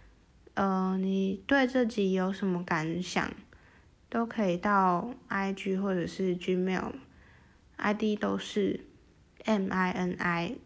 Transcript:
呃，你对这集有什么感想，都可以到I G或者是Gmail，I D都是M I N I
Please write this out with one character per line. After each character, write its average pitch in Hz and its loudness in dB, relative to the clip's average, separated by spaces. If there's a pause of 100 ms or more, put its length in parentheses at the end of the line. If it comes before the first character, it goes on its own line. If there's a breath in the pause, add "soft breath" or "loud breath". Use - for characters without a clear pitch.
(540 loud breath)
呃， 190 2
你 190 0
对 277 4
这 254 2
集 202 2
有 190 2
什 196 -2
么 180 0
感 165 -2
想， - -2 (800 soft breath)
都 233 -2
可 226 -2
以 175 2
到 190 2 (140)
I 196 -2
G 190 -4
或 196 0
者 175 0
是 185 -2
Gmail，I - -4
D 214 0
都 196 -2
是 - -2 (580)
M 190 2
I 185 2
N 180 -2
I 175 -2